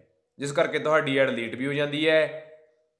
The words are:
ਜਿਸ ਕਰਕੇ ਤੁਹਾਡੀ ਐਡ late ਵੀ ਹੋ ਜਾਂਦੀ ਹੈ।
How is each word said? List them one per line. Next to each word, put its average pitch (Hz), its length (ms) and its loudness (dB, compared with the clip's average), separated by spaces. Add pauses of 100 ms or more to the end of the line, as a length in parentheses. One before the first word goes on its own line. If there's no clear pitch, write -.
(400)
ਜਿਸ 143 140 -6
ਕਰਕੇ 151 260 0
ਤੁਹਾਡੀ 151 400 0
ਐਡ 131 120 4
late 117 240 -6
ਵੀ 127 120 -6
ਹੋ 143 60 -2
ਜਾਂਦੀ 147 360 -2
ਹੈ। 156 340 2 (580)